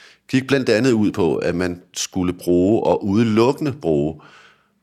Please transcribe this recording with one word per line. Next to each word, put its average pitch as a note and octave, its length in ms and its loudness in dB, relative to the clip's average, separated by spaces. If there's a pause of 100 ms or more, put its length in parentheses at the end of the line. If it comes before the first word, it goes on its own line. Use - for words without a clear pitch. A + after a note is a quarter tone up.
(260)
gik C3 200 -2
blandt B2+ 220 0
andet A#2+ 220 4
ud G#2+ 200 2
på, E2 240 0
at E2 200 -4
man F2 260 -4 (120)
skulle F2+ 400 -4
bruge F2 500 2
og - 220 0
udelukkende A#2 680 0
bruge D2+ 480 -2 (600)